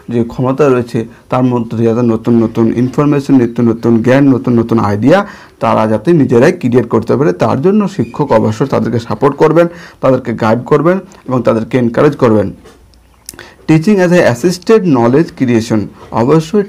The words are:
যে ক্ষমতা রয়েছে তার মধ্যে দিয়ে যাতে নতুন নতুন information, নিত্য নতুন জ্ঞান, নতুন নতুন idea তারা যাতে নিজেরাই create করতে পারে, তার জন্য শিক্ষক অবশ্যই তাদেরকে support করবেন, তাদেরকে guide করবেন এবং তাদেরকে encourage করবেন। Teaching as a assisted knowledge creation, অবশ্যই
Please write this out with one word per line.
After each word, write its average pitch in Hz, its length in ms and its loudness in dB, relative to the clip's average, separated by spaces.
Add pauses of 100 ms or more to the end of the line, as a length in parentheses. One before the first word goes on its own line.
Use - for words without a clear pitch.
যে 117 160 -2
ক্ষমতা 131 440 -2
রয়েছে 123 360 -2 (240)
তার 127 140 -2
মধ্যে 120 340 -2
দিয়ে 113 180 0
যাতে 123 120 0
নতুন 113 360 0
নতুন 113 340 0
information, 143 580 0
নিত্য 120 280 2
নতুন 117 400 0
জ্ঞান, 131 260 4
নতুন 123 300 0
নতুন 117 200 0
idea 110 480 0 (340)
তারা 110 260 0
যাতে 110 260 0
নিজেরাই 135 400 2
create 123 360 -2
করতে 120 280 -2
পারে, 151 160 0
তার 123 300 -2
জন্য 196 260 0
শিক্ষক 135 440 -4
অবশ্যই 110 340 0
তাদেরকে 117 320 -2
support 131 380 -2
করবেন, 160 300 2 (340)
তাদেরকে 131 340 -2
guide 113 320 0
করবেন 170 320 2 (300)
এবং 123 140 -4
তাদেরকে 117 360 -2
encourage 127 380 0
করবেন। 107 360 0 (1160)
Teaching 160 380 2
as 175 60 2
a 127 200 4
assisted 185 480 0 (140)
knowledge 127 360 2 (100)
creation, 117 380 0 (320)
অবশ্যই 156 580 0